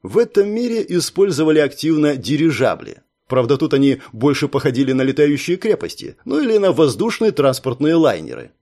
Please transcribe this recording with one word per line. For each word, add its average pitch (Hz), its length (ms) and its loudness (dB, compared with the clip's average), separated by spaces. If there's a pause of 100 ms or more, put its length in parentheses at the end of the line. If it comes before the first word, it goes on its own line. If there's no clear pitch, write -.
В 107 160 0
этом 214 300 2
мире 226 380 -4
использовали 160 680 0
активно 151 580 0
дирижабли. 127 840 -2 (260)
Правда, 127 300 2
тут 151 160 0
они 139 280 2 (120)
больше 139 340 0
походили 135 440 0
на 131 100 0
летающие 147 560 0
крепости, - 680 -4
ну 269 160 -2
или 226 180 2
на 190 140 4
воздушные 160 600 0
транспортные 139 640 0
лайнеры. 80 560 0 (100)